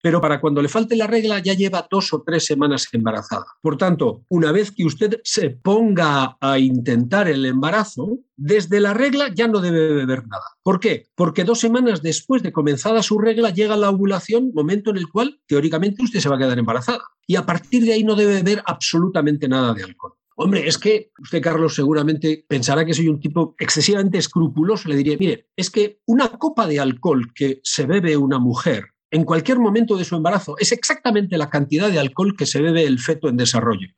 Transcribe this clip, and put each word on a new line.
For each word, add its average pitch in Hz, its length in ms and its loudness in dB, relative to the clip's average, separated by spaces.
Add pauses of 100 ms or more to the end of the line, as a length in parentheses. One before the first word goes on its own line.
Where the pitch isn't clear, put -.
Pero 170 200 2
para 147 180 0
cuando 143 220 0
le 143 80 0
falte 226 280 0
la 220 100 0
regla 214 320 0
ya 190 160 -2
lleva 185 360 -2
dos 196 220 -2
o 147 140 -4
tres 160 180 -2
semanas 143 480 0
embarazada. 110 540 -4 (160)
Por 151 160 -2
tanto, 180 500 0
una 160 240 2
vez 202 180 0
que - 140 -4
usted 208 400 0
se 180 240 -2
ponga 160 960 0
a 135 160 2
intentar 127 680 2
el 135 200 0
embarazo, 185 720 -2 (180)
desde 185 440 0
la 202 120 2
regla 269 420 0
ya 226 140 0
no 208 140 0
debe 160 320 2
beber 131 340 -2
nada. 98 160 -12 (180)
¿Por 190 160 2
qué? 175 360 -2
Porque 175 300 0
dos 226 140 2
semanas 233 440 2
después 175 400 -2
de 175 100 -6
comenzada 160 500 0
su 214 160 0
regla 220 300 2
llega 208 300 0
la 208 100 2
ovulación, 196 640 0
momento 196 380 0
en 196 80 -2
el 170 100 -6
cual, 254 380 -2
teóricamente, 160 560 0
usted 220 180 -2
se 147 80 0
va 139 80 2
a - 20 -2
quedar 127 200 2
embarazada. 120 420 -2 (260)
Y 175 100 0
a - 100 -2
partir 240 380 0
de 226 100 2
ahí 220 100 2
no 214 100 2
debe 202 200 4
beber 196 320 0
absolutamente 165 840 0
nada 127 240 0
de 101 120 -6
alcohol. - 280 -16 (240)
Hombre, 190 320 0
es 160 80 -2
que 214 420 0
usted, 151 220 -4
Carlos, 160 340 0
seguramente 156 720 0
pensará 143 380 0
que 165 80 -2
soy 160 160 2
un 151 120 0
tipo 156 380 -2
excesivamente 190 600 0
escrupuloso. 165 680 0
Le 147 100 -2
diré, 143 200 2
"Mire, 180 400 -2
es 185 140 -6
que 208 340 -2
una 247 240 2
copa 311 380 -2
de 151 120 0
alcohol 131 560 0
que 135 280 -2
se - 240 -4
bebe 165 320 2
una 135 200 2
mujer 123 500 0 (240)
en 160 100 2
cualquier 165 380 0
momento 220 360 2
de 180 80 -2
su 175 120 -6
embarazo 175 420 -2
es 196 140 0
exactamente 208 680 -2
la 147 100 -2
cantidad 151 400 0
de 175 120 0
alcohol 185 360 -2
que 143 100 -2
se - 140 -2
bebe 165 220 2
el 131 160 2
feto - 300 -2
en 123 80 0
desarrollo". 113 500 0 (120)